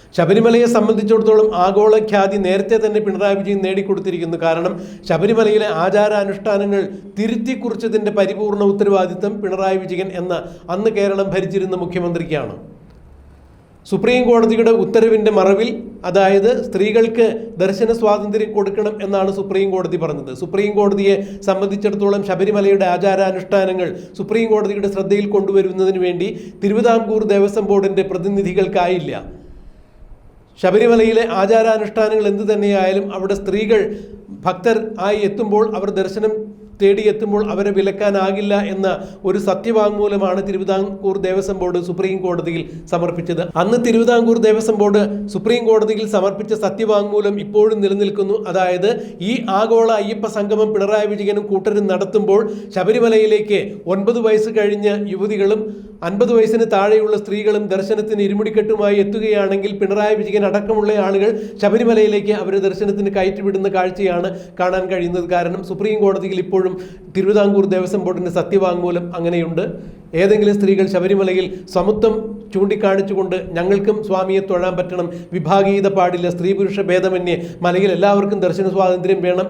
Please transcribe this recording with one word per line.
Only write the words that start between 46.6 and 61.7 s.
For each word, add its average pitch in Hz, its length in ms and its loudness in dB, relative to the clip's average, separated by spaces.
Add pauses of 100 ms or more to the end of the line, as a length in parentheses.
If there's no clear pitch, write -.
സത്യവാങ്മൂലം 208 680 0 (100)
ഇപ്പോഴും 208 400 2
നിലനിൽക്കുന്നു. 202 520 0 (140)
അതായത് 180 380 0 (420)
ഈ - 20 0 (280)
ആഗോള 226 280 4 (120)
അയ്യപ്പ 208 260 -4 (100)
സംഗമം 208 380 0
പിണറായി 208 380 0
വിജയനും 202 380 -2
കൂട്ടരും 202 420 0
നടത്തുമ്പോൾ 196 500 2 (320)
ശബരിമലയിലേക്ക് 208 880 2 (340)
ഒൻപത് 220 320 0
വയസ്സ് 214 320 2
കഴിഞ്ഞ 208 280 0 (260)
യുവതികളും 202 500 0 (440)
അൻപത് 202 300 0
വയസ്സിന് 226 360 4
താഴെയുള്ള 214 480 2
സ്ത്രീകളും 208 420 -2 (100)
ദർശനത്തിന് 208 540 -2
ഇരുമുടിക്കെട്ടുമായി 208 760 0
എത്തുകയാണെങ്കിൽ 202 760 0
പിണറായി 208 400 0
വിജയൻ 202 300 2
അടക്കമുള്ള 208 420 0 (140)
ആളുകൾ 196 240 2 (320)
ശബരിമലയിലേക്ക് 214 720 4 (100)